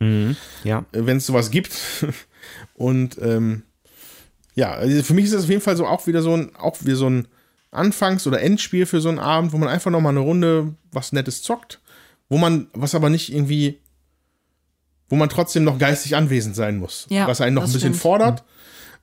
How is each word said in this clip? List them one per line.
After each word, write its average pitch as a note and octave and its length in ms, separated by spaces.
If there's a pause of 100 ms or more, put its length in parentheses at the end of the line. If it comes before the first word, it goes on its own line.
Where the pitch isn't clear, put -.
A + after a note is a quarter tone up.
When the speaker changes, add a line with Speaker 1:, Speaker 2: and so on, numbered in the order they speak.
Speaker 1:
Mhm. A2 360 (280)
Ja. A2 160 (120)
Speaker 2:
äh, A2+ 140
wenn B2+ 100
es C3+ 100
sowas A#2+ 240
gibt. C#3+ 220 (320)
<laughs> - 680
Und, B2+ 480
ähm, A2+ 400 (920)
ja, A2 200
also C#3 280
für D#3 120
mich G3 100
ist G#3 100
das F#3+ 100
auf D#3 40
jeden G3+ 140
Fall F#3 160
so D#3 80
auch F3 200
wieder E3+ 140
so E3 160
ein, - 180
auch - 300
wieder C3+ 120
so C3 120
ein B2+ 180 (440)
Anfangs- F#3+ 560
oder B2+ 160
Endspiel F3+ 420
für E3+ 160
so D#3+ 80
einen E3 100
Abend, D#3+ 360
wo - 40
man D3 120
einfach F3 200
nochmal D#3+ 220
eine C#3 80
Runde D#3+ 540 (180)
was - 200
Nettes C3+ 300
zockt, - 380 (480)
wo C#3 80
man, E3 380
was C#3 200
aber D#3 140
nicht D#3+ 240
irgendwie, C#3+ 460 (1300)
wo C#3 80
man D#3 140
trotzdem E3 340
noch C#3 140
geistig C#3+ 380
anwesend B2+ 380
sein G#2 220
muss, - 320
Speaker 3:
Ja, G3 180
Speaker 2:
was B2 140
einen B2+ 140
noch B2+ 80
ein A#2+ 40
Speaker 3:
das B2+ 60
Speaker 2:
bisschen C3 220
Speaker 3:
stimmt. F3 80
Speaker 2:
fordert G3+ 420 (580)